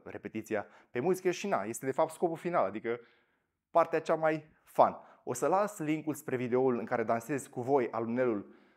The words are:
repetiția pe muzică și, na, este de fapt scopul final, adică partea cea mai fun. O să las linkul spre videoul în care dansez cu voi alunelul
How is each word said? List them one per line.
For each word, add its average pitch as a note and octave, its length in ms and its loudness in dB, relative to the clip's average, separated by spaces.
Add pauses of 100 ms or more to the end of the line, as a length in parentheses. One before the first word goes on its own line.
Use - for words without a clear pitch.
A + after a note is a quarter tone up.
repetiția G#2 600 -6 (240)
pe B2 100 -4
muzică F3+ 300 0
și, - 160 -4
na, D#3+ 160 0
este A2 240 -8
de C3 60 0
fapt D#3+ 200 0
scopul E3 240 -2
final, E3+ 280 0
adică A2+ 360 -4 (720)
partea E3 300 4
cea E3 140 0
mai D#3 300 0 (180)
fun. - 340 4 (280)
O - 80 -4
să C3+ 140 0
las G3 320 2
linkul D3+ 360 -2
spre C3 220 -4
videoul B2 420 2
în G#2 60 -6
care A#2 180 0
dansez A#2 440 -2
cu - 140 -10
voi B2+ 300 2
alunelul A#2 720 -2 (140)